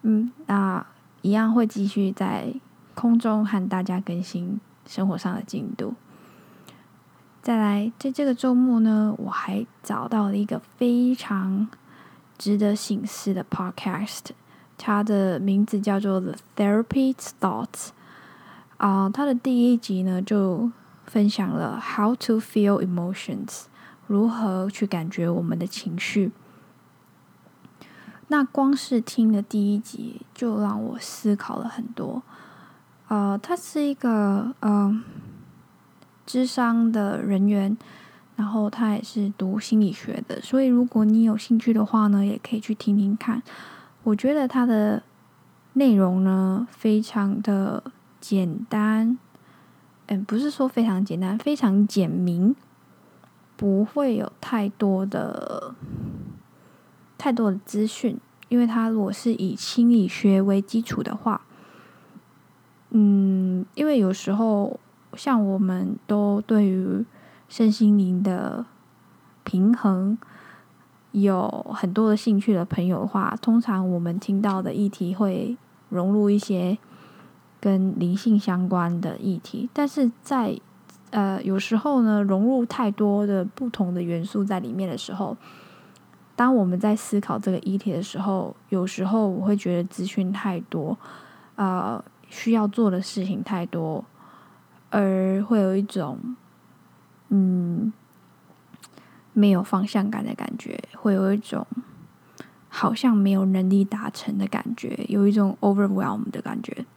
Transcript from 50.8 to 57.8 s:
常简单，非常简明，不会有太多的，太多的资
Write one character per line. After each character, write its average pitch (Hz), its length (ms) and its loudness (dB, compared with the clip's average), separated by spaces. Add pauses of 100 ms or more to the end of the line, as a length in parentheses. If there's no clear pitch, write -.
常 190 180 2
简 175 160 -4
单， 190 180 -2
非 294 160 0
常 208 320 4
简 190 240 0
明， 180 460 2 (1000)
不 202 260 2
会 262 320 0
有 - 240 -4
太 208 300 -2
多 190 360 0
的， - 680 -8 (1400)
太 269 160 0
多 220 180 2
的 190 140 -4
资 214 200 -2